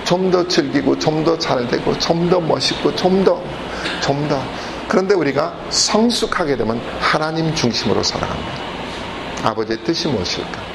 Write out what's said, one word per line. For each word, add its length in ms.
좀 260
더 180
즐기고 520
좀 240
더 160
잘 280
되고 320
좀 300
더 100
멋있고 560
좀 280
더, 180
좀 260
더." 140
그런데 280
우리가 380
성숙하게 880
되면 240
하나님 560
중심으로 480
살아갑니다. 480
아버지의 400
뜻이 260
무엇일까? 500